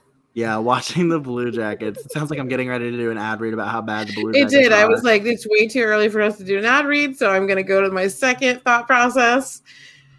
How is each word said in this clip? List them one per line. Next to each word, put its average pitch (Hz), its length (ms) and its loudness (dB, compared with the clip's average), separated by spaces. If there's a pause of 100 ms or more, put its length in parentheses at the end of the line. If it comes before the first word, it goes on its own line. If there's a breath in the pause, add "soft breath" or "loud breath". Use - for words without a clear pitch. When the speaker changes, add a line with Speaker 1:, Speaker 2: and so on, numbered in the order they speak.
(340)
Speaker 1:
Yeah, 113 240 -2
watching 123 520 0
the 165 100 2
Blue 123 320 -4
Jackets. 107 540 -6
It - 60 -16
sounds 151 180 -6
like 147 100 -6
I'm 131 80 -6
getting 127 220 -2
ready 120 220 -4
to 120 40 -6
do 117 160 -2
an 110 60 -6
ad 107 240 -4
read 113 120 -4
about 107 160 -4
how 113 120 -4
bad 107 260 -4
the 104 60 -10
Blue 107 160 -4
Speaker 2:
It 113 40 -4
Speaker 1:
Jackets 277 200 4
Speaker 2:
did. 262 180 6
I 208 120 6
Speaker 1:
are. 220 60 4
Speaker 2:
was, 240 140 2
like, 214 220 4
"It's 233 240 -2
way 214 180 4
too 247 140 -2
early 214 260 2
for 214 140 0
us 208 160 0
to 196 60 -18
do 196 140 -2
an 202 80 -2
ad 269 200 2
read," 285 320 0
so 208 140 2
I'm 190 160 2
gonna 190 160 0
go 190 180 2
to 196 80 2
my 190 180 -2
second 247 540 0
thought 240 260 2
process, 247 720 0 (560 loud breath)